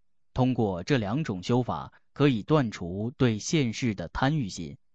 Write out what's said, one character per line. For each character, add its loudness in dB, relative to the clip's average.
通 2
过 0
这 0
两 -2
种 -6
修 2
法， -6
可 4
以 2
断 2
除 -6
对 4
现 0
世 -2
的 -8
贪 0
欲 -2
心。 -10